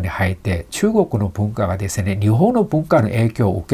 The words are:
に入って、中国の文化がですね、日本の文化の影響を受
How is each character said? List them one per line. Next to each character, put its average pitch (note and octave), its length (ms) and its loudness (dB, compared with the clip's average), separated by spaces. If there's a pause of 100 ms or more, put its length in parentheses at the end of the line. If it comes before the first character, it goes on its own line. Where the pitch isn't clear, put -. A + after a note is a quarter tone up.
に F2+ 80 -4
入 F#2 240 -2
っ F2+ 40 -6
て、 F2 340 -4
中 G#3+ 220 0
国 G3+ 220 2
の G2+ 140 -2
文 G#2+ 240 -2
化 A2 140 -2
が F#2 100 -2
で F#2+ 120 -4
す G2 140 -4
ね、 F#2+ 180 -2
日 G#2 80 2
本 D#3 240 4
の A#3 100 2
文 D#3 220 -2
化 D#3 160 2
の G#2+ 80 2
影 A2+ 220 2
響 G#2+ 200 0
を F#2+ 60 0
受 F2+ 180 -6